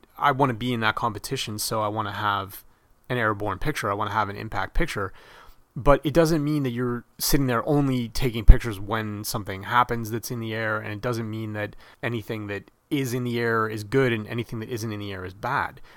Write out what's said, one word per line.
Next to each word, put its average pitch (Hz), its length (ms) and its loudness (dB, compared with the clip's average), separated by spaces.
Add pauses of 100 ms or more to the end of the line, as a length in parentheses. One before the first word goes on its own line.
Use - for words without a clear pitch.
(160)
I 143 160 2
wanna 131 220 2
be 120 180 -4
in 117 80 -2
that 110 140 2
competition, 110 640 -4
so 110 240 -2
I 107 60 0
wanna 104 240 -4
have 101 520 -2 (460)
an 123 80 0
airborne 104 400 0
picture. 131 320 -2
I 101 40 0
wanna 104 180 -4
have 104 180 0
an 101 60 -8
impact 107 360 -6
picture." 101 400 0 (640)
But 139 260 4
it 135 120 -2
doesn't 165 280 4
mean 147 200 0
that 131 80 -2
you're 120 340 -4 (140)
sitting 143 280 2
there 117 220 0
only 135 400 2
taking 113 380 0
pictures 113 340 10
when 104 420 -4
something 98 420 -6
happens 120 460 0
that's 113 200 -6
in 123 100 -6
the 113 140 -6
air, 110 240 -2
and 107 140 -8
it 104 100 -10
doesn't 113 260 -2
mean 110 240 -6
that 104 240 -6 (260)
anything 113 440 -6
that 101 240 -8 (200)
is 135 240 -2
in 127 80 -2
the 120 160 -4
air 113 300 0
is 107 160 -8
good 127 280 2
and 110 140 -4
anything 113 320 -6
that 110 100 -8
isn't 117 240 -6
in 104 60 -8
the 101 140 -8
air 95 120 -10
is 101 80 -12
bad. 127 480 -6 (160)